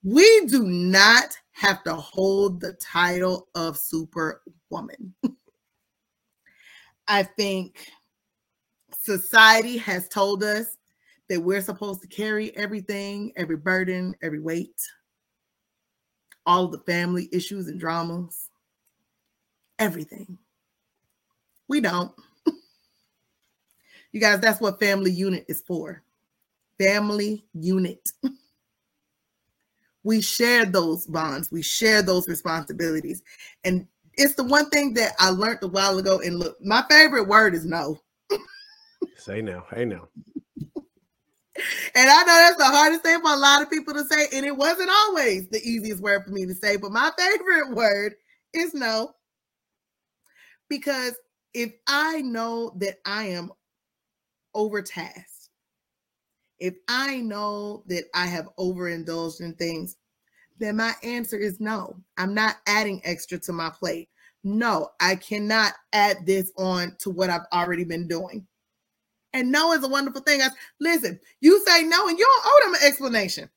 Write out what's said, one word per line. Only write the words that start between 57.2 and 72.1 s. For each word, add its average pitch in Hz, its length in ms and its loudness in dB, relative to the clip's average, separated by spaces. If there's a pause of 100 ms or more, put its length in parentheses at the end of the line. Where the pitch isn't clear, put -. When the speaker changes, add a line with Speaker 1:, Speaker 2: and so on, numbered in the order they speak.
Speaker 1:
know 208 680 -8
that 175 160 -6 (100)
I 180 140 -2
have 175 300 -8
overindulged 170 840 -6
in 170 120 -12
things, 170 420 -8 (640)
then 214 180 -6
my 226 160 -2 (100)
answer 233 320 -8
is 202 240 -6
no. 214 380 -8 (200)
I'm 190 180 -4
not 214 220 0 (100)
adding 208 360 -2
extra 175 360 -8
to - 120 -10
my 165 200 -6
plate. 170 360 -10 (360)
No, 202 460 -2 (100)
I 185 160 2
cannot 208 580 -2 (200)
add 202 340 2
this 190 300 -2
on 180 420 -4
to 196 100 -8
what 180 220 -2
I've 170 200 -6
already 175 320 -2
been 165 240 -6
doing. 170 380 -8 (880)
And 254 180 -2
no 320 220 2
is 285 100 0
a 269 60 -6
wonderful 277 320 -4
thing. 285 220 0
I, 262 60 0 (300)
listen, 285 400 0 (220)
you 349 240 10
say 339 180 4
no 349 240 2
and 339 120 -2